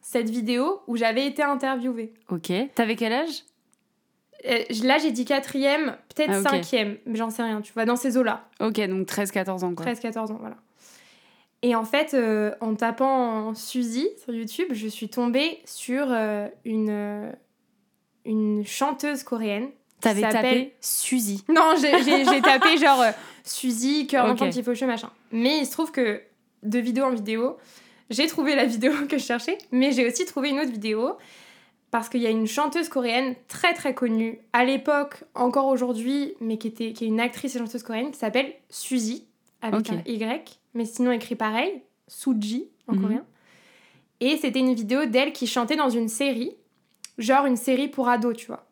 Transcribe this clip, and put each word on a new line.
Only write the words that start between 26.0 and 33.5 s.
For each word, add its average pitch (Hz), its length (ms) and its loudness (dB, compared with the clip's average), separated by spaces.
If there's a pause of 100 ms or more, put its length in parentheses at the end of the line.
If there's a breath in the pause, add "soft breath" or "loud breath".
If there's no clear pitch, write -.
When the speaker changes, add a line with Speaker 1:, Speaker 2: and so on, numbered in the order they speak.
Speaker 1:
de 214 180 -2
vidéo 247 260 0
en 262 40 2
vidéo, 226 480 -2 (540 loud breath)
j'ai 254 160 0
trouvé 311 280 0
la 269 100 4
vidéo 240 340 2
<laughs> 285 100 -4
que 302 80 0
je 262 60 -2
cherchais, 240 340 -4 (140)
mais 262 200 4
j'ai 247 160 2
aussi 247 180 -2
trouvé 285 240 -4
une 277 100 0
autre 285 120 -2
vidéo 220 460 -2 (720 loud breath)
parce 233 200 -2
qu'il 247 120 -2
y 233 60 0
a - 20 2
une 220 180 2
chanteuse 311 420 0
coréenne 254 440 0 (140)
très, - 260 0